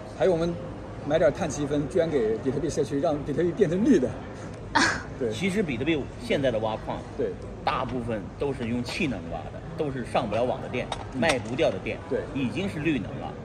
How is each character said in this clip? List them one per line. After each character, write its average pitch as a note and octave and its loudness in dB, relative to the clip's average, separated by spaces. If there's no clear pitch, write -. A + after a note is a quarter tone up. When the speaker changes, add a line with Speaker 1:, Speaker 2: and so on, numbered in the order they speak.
Speaker 1:
还 D3+ 6
有 F#3+ 8
我 E3 4
们 E3+ 0
买 D3+ 4
点 D#3+ 8
碳 F3 -2
积 D3 -2
分 D3 2
捐 C3 4
给 A2+ 4
比 C3+ 0
特 C#3+ -2
币 D#3 0
社 D#3 0
区， C#3 0
让 D#3 2
比 D3 -2
特 C#3 2
币 F3 4
变 D#3+ 4
成 F#3 2
绿 B3+ 8
的。 B2 4
Speaker 2:
<laughs> - 2
Speaker 1:
对。 A#2 0
Speaker 3:
其 F3 0
实 G3 2
比 C#3 -2
特 C3 -2
币 D#3+ 4
现 F3 0
在 C3 4
的 A2 0
挖 A2 0
矿， G#2+ -6
Speaker 1:
对。 A2 0
Speaker 3:
大 C3+ 2
部 B2 -4
分 A2+ -2
都 C#3+ 0
是 B2 -4
用 A#2+ -2
气 - -2
能 G#2+ -4
挖 E2 -4
的， - -10
都 D3+ -2
是 B2+ -4
上 C#3 0
不 G#2 -2
了 A#2 4
网 A#2+ 0
的 - -6
电， B2 -2
Speaker 1:
嗯。 C3 -4
Speaker 3:
卖 D3+ 4
不 A2 -6
掉 D3 4
的 G2 0
电， - -4
Speaker 1:
对。 A#2 0
Speaker 3:
已 C3+ 0
经 F#3+ -2
是 D#3+ -4
绿 D3 2
能 F#2+ -2
了， - -8